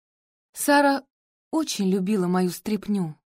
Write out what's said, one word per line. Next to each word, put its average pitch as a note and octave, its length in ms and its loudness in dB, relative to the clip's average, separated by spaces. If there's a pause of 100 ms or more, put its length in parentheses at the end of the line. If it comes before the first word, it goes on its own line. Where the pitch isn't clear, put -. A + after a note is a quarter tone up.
(520)
«Сара C#4+ 500 2 (480)
очень A#3 400 -2
любила F#3+ 360 0
мою F3+ 240 2
стряпню», — G3+ 760 -4